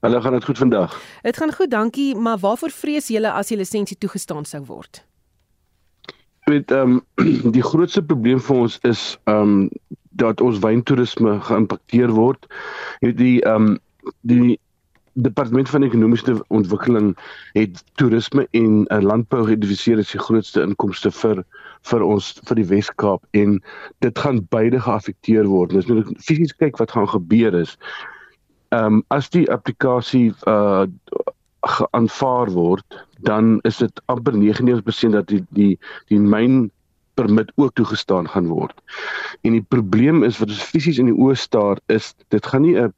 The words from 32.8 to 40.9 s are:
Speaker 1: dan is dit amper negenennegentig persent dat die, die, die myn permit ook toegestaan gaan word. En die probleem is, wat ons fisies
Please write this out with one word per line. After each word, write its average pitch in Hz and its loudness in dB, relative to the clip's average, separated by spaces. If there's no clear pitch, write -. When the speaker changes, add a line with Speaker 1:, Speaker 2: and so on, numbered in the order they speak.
Speaker 1:
dan 110 2
is 117 -2
dit - -4
amper 120 -2
negenennegentig 107 2
persent 113 0
dat 104 0
die, 98 -2
die, 101 2
die 104 4
myn 110 2
permit 110 0
ook 139 0
toegestaan 98 -2
gaan 87 -2
word. 78 -4
En 113 2
die 113 2
probleem 120 2
is, 117 0
wat 107 -2
ons 104 -10
fisies 156 -2